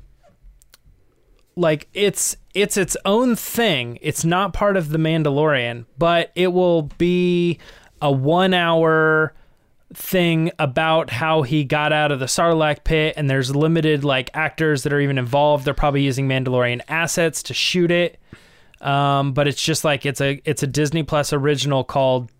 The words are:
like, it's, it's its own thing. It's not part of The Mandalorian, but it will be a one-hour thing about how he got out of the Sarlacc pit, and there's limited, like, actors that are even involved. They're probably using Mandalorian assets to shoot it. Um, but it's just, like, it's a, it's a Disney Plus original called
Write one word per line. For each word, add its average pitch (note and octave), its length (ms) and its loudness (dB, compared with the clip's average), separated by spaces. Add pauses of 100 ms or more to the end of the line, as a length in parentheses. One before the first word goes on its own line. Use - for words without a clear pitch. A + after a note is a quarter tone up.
(1600)
like, D#3+ 380 0
it's, - 420 -2 (180)
it's G3+ 220 0
its F#3 200 -2 (100)
own A#3 280 2
thing. C#3+ 680 -2
It's D3+ 240 -4
not F3+ 260 0
part G3+ 240 0
of D#3+ 140 -2
The D#3+ 80 0
Mandalorian, D3 880 0 (100)
but E3+ 380 0
it F#3 140 0
will F3+ 340 2 (160)
be F3 600 2 (440)
a D3 100 2
one-hour D#3+ 1200 2 (640)
thing E3+ 640 0
about D#3+ 520 0
how D#3+ 320 0
he D3 220 0
got D3+ 300 0
out D3+ 180 2
of C3 80 -2
the C3 60 -4
Sarlacc D#3+ 580 0
pit, D#3 320 0
and C#3+ 140 0
there's C3+ 260 0
limited, D#3 480 2
like, C3 300 0
actors D3+ 480 -2
that C#3+ 100 -2
are C#3+ 80 0
even C#3 160 0
involved. C#3 480 2
They're C#3+ 80 0
probably C#3 300 0
using C#3 260 0
Mandalorian B2+ 600 0
assets E3 560 -2
to B2+ 100 -12
shoot F3 360 0
it. F3 280 0 (640)
Um, C#3 500 0
but C#3+ 160 0
it's - 140 -4
just, D#3 200 -2
like, D3 220 0
it's C#3+ 160 -4
a, C#3 240 -2
it's D3+ 180 -4
a D3+ 40 -2
Disney D3 380 0
Plus D3 280 -2
original C#3 520 0
called C3 560 0